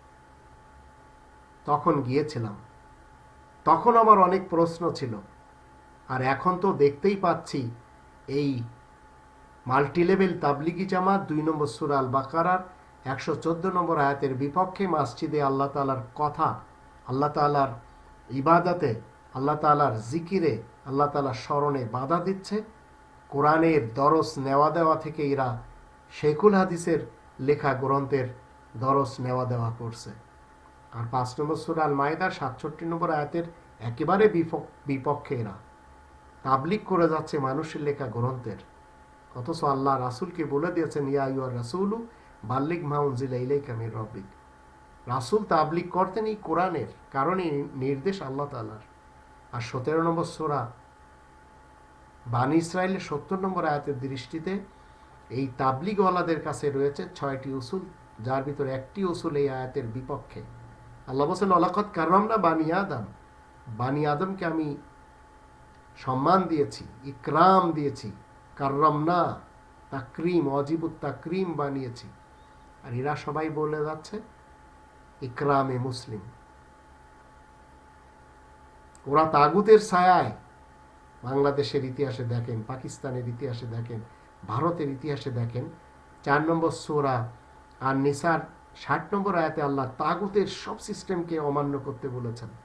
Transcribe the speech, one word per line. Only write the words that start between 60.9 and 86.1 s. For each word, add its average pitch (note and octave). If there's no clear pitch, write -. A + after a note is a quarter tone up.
আল্লাহ C#3
বলছেন, F#3+
"ওয়ালাকাদ F3+
কাররামনা G3
বানি D#3+
আদম।" E3+
বানি C3
আদমকে F#3
আমি D#3
সম্মান C#3+
দিয়েছি, D#3+
ইকরাম E3+
দিয়েছি। C#3+
কাররামনা, D3
তাকরিম, D#3
ওয়াজিবুত D3+
তাকরিম E3
বানিয়েছি। C#3
আর B2+
এরা C#3
সবাই D#3
বলে D3+
যাচ্ছে D#3
ইকরামে C3+
মুসলিম। A#2+
ওরা D3+
তাগুতের F3
ছায়ায়, F3+
বাংলাদেশের C#3
ইতিহাসে B2+
দেখেন, A#2
পাকিস্তানের B2+
ইতিহাসে A#2+
দেখেন, A#2
ভারতের D3+
ইতিহাসে C3+
দেখেন, A#2+